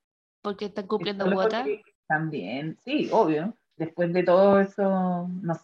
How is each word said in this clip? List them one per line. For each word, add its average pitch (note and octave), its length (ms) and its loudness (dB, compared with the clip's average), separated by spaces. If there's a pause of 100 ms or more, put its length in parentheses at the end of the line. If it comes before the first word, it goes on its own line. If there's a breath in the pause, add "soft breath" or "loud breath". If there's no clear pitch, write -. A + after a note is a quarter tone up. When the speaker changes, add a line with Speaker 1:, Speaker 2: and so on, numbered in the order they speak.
(400)
Speaker 1:
Porque G3+ 240 -8
están G3 240 -10
cumpliendo G3+ 380 -2
Speaker 2:
Solo F#3+ 100 2
Speaker 1:
cuota. G#3 260 2
Speaker 2:
porque G4+ 200 -6 (260)
también, D3+ 760 -4
sí, B3+ 280 -2
obvio. E3 420 2 (220)
Después E3+ 360 -4
de F3+ 120 2
todo G3 340 6
eso, F#3 720 0
no F3+ 360 -6